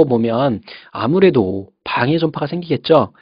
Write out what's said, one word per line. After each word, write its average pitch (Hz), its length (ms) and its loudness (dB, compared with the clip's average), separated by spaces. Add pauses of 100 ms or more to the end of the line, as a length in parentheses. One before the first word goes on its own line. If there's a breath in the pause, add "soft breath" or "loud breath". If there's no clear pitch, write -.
보면 117 580 0 (300 loud breath)
아무래도 110 760 0 (140)
방해 143 360 -2
전파가 156 260 -4
생기겠죠. 160 760 0